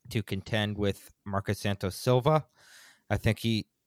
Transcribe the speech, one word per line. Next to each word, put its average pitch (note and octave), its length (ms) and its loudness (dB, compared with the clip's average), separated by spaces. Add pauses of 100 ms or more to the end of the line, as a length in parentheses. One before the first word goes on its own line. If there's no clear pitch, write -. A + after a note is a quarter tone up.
(100)
to A2 120 -2
contend G#2 540 -2
with G2+ 360 -2 (120)
Marcus G2 360 -2
Santos G2+ 340 -2
Silva. B2+ 520 2 (640)
I G#2+ 80 0
think A2 200 0
he A2+ 280 -2 (200)